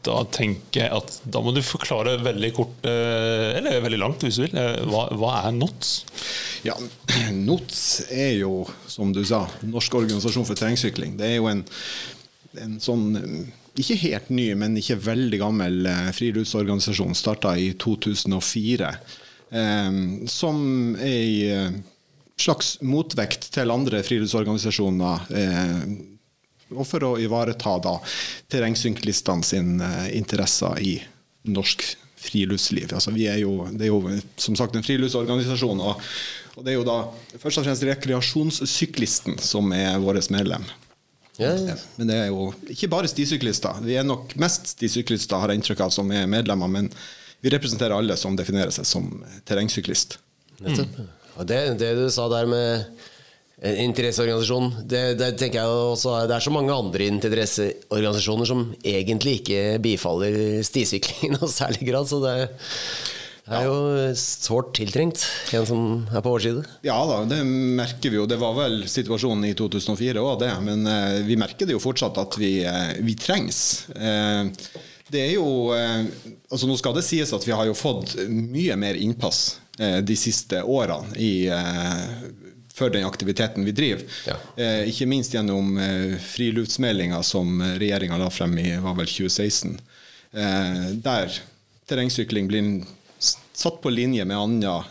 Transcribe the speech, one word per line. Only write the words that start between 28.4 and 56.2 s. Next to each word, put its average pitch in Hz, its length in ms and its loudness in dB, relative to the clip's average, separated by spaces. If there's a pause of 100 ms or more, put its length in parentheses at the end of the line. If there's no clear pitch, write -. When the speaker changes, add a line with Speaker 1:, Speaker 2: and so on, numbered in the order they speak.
Speaker 2:
terrengsyklistene 110 1000 0
sin, 90 340 2
eh, 90 320 -2
interesser 95 720 0
i 92 140 0 (500)
norsk 98 380 0 (320)
friluftsliv. 98 760 0
Altså, 95 220 0
vi 110 140 2
er 104 100 0
jo, 98 320 0
det 110 160 -4
er 107 80 6
jo, 101 80 4 (340)
som 110 200 0
sagt, 113 200 0
en 110 80 -2
friluftsorganisasjon, 127 960 0
og, 101 220 -2 (520)
og 127 120 -14
det 131 80 0
er 127 60 2
jo 120 40 0
da 117 140 2 (400)
først 151 220 -2
og 139 60 2
fremst 135 200 0
rekreasjonssyklisten 139 1500 0
som 101 340 2
er 95 260 2
våres 95 300 2
medlem. 92 360 0 (680)
Speaker 3:
Ja, 131 200 0
ja. 185 220 -2 (220)
Speaker 2:
Men 117 100 0
det 110 80 2
er 107 140 0
jo 95 200 -2 (200)
ikke - 200 -4
bare 170 180 2
stisyklister. 127 720 0
Vi 117 140 0
er 135 80 2
nok 135 320 -2
mest 175 320 2
stisyklister, 113 720 0
har 104 120 2
jeg 104 100 2
inntrykk 101 200 0
av, 95 100 2
som 98 200 0
er 101 160 2
medlemmer, 101 400 2
men 139 220 0 (500)
vi 135 120 2
representerer 117 420 0
alle 101 240 2
som 95 180 -2
definerer 95 360 0
seg - 140 -4
som 92 240 0 (360)
terrengsyklist. - 720 0 (420)
Speaker 3:
Nettopp. 139 380 -2
Speaker 1:
Mm. 101 120 -10 (240)
Speaker 3:
Og 175 120 -8
det, 143 140 0 (140)
det 117 220 0
du 127 120 2
sa 120 240 0
der 117 160 2
med, 117 400 2 (720)
eh, 104 260 0
interesseorganisasjon, 117 1000 2
det, 123 320 0
det 123 180 0
tenker 120 240 0
jeg 113 80 2
også 120 480 2
er, 117 140 2